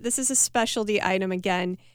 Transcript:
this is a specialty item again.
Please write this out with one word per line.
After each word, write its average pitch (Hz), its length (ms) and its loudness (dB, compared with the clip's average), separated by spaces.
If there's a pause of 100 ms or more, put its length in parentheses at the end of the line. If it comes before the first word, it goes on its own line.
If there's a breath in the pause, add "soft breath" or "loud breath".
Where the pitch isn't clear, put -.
this 233 180 -2
is 262 100 0
a 262 60 0
specialty 220 680 0
item 190 300 0
again. 180 460 -2 (160 soft breath)